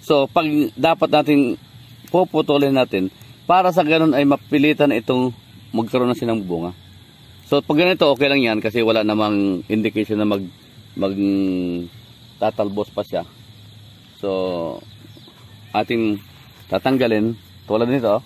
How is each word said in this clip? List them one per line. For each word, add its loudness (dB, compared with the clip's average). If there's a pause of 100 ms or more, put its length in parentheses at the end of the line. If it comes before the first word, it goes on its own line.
So, 4
pag 0 (320)
dapat 0
natin 2 (480)
puputulin 2
natin 0 (320)
para 2
sa 2
ganun 2
ay 2
mapilitan 2
itong -2 (400)
magkaroon -2
na -2
silang -4
bunga. -6 (720)
So, 0
pag -4
ganito, 2
okay 2
lang 2
yan 0
kasi -2
wala 2
namang -2
indication -2
na -2
mag-, -2 (480)
mag-, -2 (480)
tatalbos -4
pa -8
siya. -8 (960)
So, -6 (960)
ating -2 (480)
tatanggalin 2 (320)
tulad 0
nito. 0